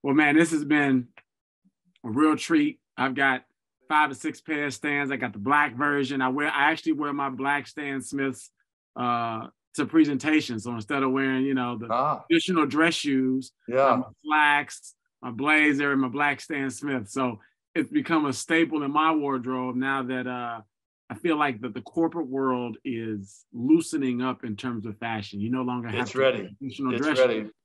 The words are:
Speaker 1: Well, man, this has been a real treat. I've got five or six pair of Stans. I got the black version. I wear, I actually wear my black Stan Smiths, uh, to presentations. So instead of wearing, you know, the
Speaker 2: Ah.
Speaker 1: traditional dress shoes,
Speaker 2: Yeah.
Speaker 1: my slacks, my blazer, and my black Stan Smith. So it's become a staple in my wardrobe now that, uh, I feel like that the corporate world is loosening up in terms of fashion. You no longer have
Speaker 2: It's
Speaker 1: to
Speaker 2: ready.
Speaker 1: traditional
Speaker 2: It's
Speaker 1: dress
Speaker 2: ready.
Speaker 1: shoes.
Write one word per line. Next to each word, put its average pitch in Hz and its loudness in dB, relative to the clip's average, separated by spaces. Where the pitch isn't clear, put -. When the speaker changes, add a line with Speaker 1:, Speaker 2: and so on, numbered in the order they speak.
Speaker 1:
Well, 139 2
man, 147 6
this 165 6
has 151 0
been 139 2
a 117 -6
real 151 4
treat. 147 0
I've 131 0
got 135 2
five 151 4
or - -8
six 151 -6
pair 147 -4
of 131 -4
Stans. 143 -2
I 139 -2
got 120 -4
the 101 -12
black 139 2
version. 139 0
I 127 2
wear, 147 0
I 143 2
actually 160 -2
wear 147 -2
my 139 -4
black 135 -2
Stan 139 -8
Smiths, 135 -6
uh, 117 -4
to 143 0
presentations. 147 2
So 120 -6
instead 135 -4
of 131 0
wearing, 131 0
you 139 0
know, 123 -2
the 113 -12
Speaker 2:
Ah. 131 0
Speaker 1:
traditional 165 2
dress 160 2
shoes, 131 0
Speaker 2:
Yeah. 127 4
Speaker 1:
my 127 -4
slacks, 147 0
my 127 -8
blazer, 143 2
and 135 2
my 131 0
black 139 0
Stan 139 -4
Smith. 131 -6
So 131 -4
it's 151 -2
become 151 0
a 131 -2
staple 160 0
in 139 -2
my 156 4
wardrobe 127 -2
now 135 -2
that, 127 -4
uh, 120 -8
I 104 -8
feel 160 0
like 139 0
that 117 -8
the 127 -8
corporate 165 -2
world 127 -2
is 110 -8
loosening 127 2
up 127 -4
in 110 -6
terms 117 -6
of 107 -10
fashion. 107 -6
You 110 -2
no 127 -2
longer 123 -4
have 117 -4
Speaker 2:
It's 117 -6
Speaker 1:
to 127 -4
Speaker 2:
ready. 120 0
Speaker 1:
traditional 131 -4
Speaker 2:
It's 120 -2
Speaker 1:
dress 147 2
Speaker 2:
ready. 120 4
Speaker 1:
shoes. 107 -12